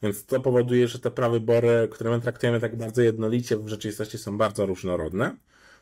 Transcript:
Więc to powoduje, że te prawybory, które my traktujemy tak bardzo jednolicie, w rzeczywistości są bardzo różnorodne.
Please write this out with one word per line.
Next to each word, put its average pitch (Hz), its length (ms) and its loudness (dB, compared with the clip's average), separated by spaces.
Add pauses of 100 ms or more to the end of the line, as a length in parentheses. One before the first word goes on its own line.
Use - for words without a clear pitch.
Więc 104 220 -4
to 131 140 0
powoduje, 123 480 4
że - 120 -10
te 117 120 -4
prawybory, 117 800 2
które 113 200 -4
my 117 100 0
traktujemy 117 380 0
tak 113 160 -4
bardzo 113 260 -2
jednolicie, 113 560 2
w 107 100 -10
rzeczywistości 107 500 -8
są 101 200 -8
bardzo 104 280 0
różnorodne. 90 720 -2 (460)